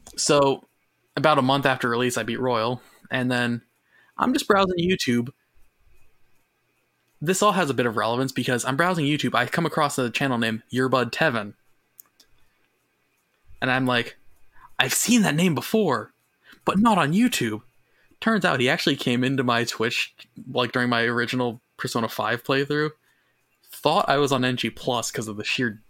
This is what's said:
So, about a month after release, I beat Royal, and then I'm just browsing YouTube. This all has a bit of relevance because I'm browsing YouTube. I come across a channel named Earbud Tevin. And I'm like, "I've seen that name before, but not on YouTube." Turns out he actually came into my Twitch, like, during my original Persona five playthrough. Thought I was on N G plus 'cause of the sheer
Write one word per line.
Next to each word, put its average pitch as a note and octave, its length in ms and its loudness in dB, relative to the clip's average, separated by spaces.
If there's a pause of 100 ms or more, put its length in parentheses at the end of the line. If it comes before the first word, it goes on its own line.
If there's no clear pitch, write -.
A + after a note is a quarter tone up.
(160)
So, C#3 520 2 (480)
about D3 240 4
a - 20 2
month C3+ 240 2
after C3 240 0
release, A#2+ 280 -2
I A2+ 60 -4
beat A2+ 160 -6
Royal, A#2+ 420 -2 (280)
and B2+ 220 -2
then A#2+ 300 -2 (560)
I'm B3+ 160 0
just D4 140 -2
browsing F#3+ 300 2
YouTube. C3 520 0 (1900)
This F3 200 0
all G#3 100 4
has F3 180 0
a C3 40 0
bit A#2+ 120 0
of A2 120 -2
relevance A#2+ 340 0
because B2 320 -2
I'm C3 140 -2
browsing E3+ 280 0
YouTube. C#3+ 300 0
I A#2+ 100 2
come E3 200 -2
across D3+ 320 0
a B2 120 0
channel B2+ 280 -2
named A2+ 340 -2
Earbud B2 400 0
Tevin. A#2 420 -2 (2000)
And B2+ 80 -2
I'm C3 160 0
like, B2 320 0 (600)
"I've B2+ 140 2
seen A#3 300 4
that D#3 120 2
name E3+ 180 2
before, C3 600 0 (500)
but - 160 0
not A3 180 4
on D3 160 2
YouTube." B2+ 480 0 (600)
Turns A3 240 2
out D3+ 140 2
he B2 100 2
actually D#3 260 0
came B2+ 280 0
into C3+ 200 0
my A#2+ 220 2
Twitch, - 500 -4 (360)
like, B2 200 -2
during B2 180 0
my A#2 140 2
original A#2+ 560 -2 (180)
Persona A#2+ 300 -4
five G#2+ 360 -4
playthrough. D3 480 -2 (800)
Thought E3 380 2
I C#3 80 4
was C#3+ 140 2
on B2+ 140 2
N B2+ 120 0
G A#2 120 -4
plus A#2+ 420 -4
'cause A2 160 -6
of G#2 100 -10
the G#2+ 60 -10
sheer A2+ 460 -4